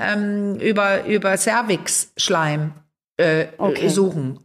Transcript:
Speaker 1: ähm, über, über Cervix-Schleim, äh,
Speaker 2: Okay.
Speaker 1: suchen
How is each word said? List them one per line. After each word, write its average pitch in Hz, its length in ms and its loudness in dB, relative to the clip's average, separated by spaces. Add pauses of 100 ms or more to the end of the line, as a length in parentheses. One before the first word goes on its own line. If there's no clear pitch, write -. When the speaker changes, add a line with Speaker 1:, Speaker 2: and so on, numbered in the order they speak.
Speaker 1:
ähm, 202 540 -2
über, 196 500 0
über 196 320 2
Cervix-Schleim, 165 1300 0 (460)
äh, 160 300 2 (120)
Speaker 2:
Okay. - 300 2
Speaker 1:
suchen 160 560 0